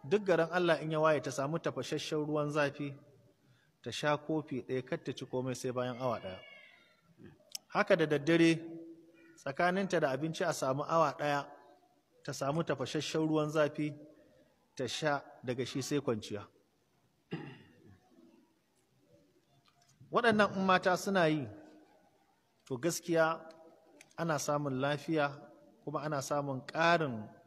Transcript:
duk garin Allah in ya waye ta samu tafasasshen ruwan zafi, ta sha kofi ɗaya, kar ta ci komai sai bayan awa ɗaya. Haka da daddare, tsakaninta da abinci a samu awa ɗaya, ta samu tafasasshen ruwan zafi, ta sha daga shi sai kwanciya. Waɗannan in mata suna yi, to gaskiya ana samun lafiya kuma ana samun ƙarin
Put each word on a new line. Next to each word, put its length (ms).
duk 160
garin 280
Allah 300
in 100
ya 80
waye 200
ta 120
samu 280
tafasasshen 640
ruwan 240
zafi, 440
ta 80
sha 260
kofi 460
ɗaya, 240
kar 160
ta 80
ci 140
komai 300
sai 160
bayan 280
awa 200
ɗaya. 200
Haka 280
da 100
daddare, 540
tsakaninta 640
da 120
abinci 320
a 100
samu 300
awa 360
ɗaya, 260
ta 100
samu 300
tafasasshen 640
ruwan 220
zafi, 440
ta 120
sha 340
daga 220
shi 160
sai 180
kwanciya. 480
Waɗannan 440
in 100
mata 320
suna 300
yi, 200
to 120
gaskiya 640
ana 220
samun 420
lafiya 440
kuma 180
ana 200
samun 440
ƙarin 640